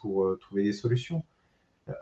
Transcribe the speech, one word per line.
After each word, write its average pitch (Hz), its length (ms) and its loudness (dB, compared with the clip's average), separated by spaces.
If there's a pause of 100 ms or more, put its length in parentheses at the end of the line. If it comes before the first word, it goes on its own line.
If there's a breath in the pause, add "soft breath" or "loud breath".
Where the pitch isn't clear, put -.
pour, 95 240 0
euh, 95 160 2
trouver 98 220 -2
des 101 100 2
solutions. 123 500 -2 (640)
Euh, - 140 -8